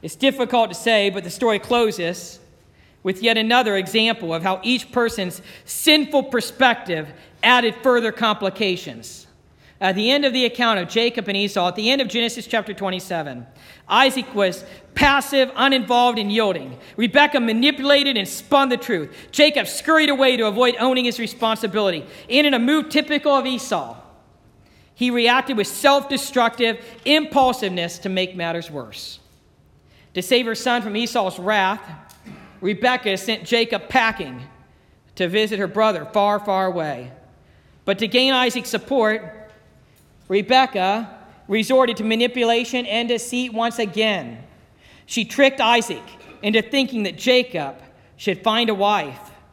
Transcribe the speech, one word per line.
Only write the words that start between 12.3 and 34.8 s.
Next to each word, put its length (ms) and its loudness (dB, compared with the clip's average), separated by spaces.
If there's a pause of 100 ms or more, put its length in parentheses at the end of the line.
chapter 260 -4
twenty-seven, 760 -8 (420)
Isaac 460 2
was 280 0 (300)
passive, 600 2
uninvolved, 640 2
and 120 -4
yielding. 460 -2 (200)
Rebekah 420 4
manipulated 760 2
and 120 -2
spun 420 2
the 80 0
truth. 320 -4 (220)
Jacob 340 4
scurried 440 2
away 280 4
to 80 0
avoid 320 2
owning 280 2
his 140 -2
responsibility. 840 -2 (240)
And 160 4
in 80 4
a 60 2
move 300 0
typical 420 0
of 160 2
Esau, 500 -6 (960)
he 160 -2
reacted 480 2
with 80 0
self-destructive 1120 0 (240)
impulsiveness 960 0
to 100 -6
make 260 -2
matters 340 -6
worse. 500 -14 (920)
To 80 -6
save 240 2
her 100 -4
son 280 -2
from 120 -6
Esau's 440 -2
wrath, 420 0 (800)
Rebekah 560 -2
sent 280 -6
Jacob 440 -2
packing 540 0 (720)